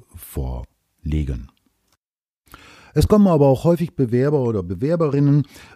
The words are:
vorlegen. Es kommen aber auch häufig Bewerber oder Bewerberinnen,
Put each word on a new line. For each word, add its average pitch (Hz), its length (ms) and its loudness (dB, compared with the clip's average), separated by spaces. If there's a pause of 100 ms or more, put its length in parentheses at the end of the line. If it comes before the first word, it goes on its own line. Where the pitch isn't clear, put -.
(140)
vorlegen. 69 1300 -8 (1500)
Es 151 120 2
kommen 208 220 4
aber 147 180 4
auch 135 180 2
häufig 170 300 0
Bewerber 131 460 0
oder 113 220 -2
Bewerberinnen, 143 800 0 (320)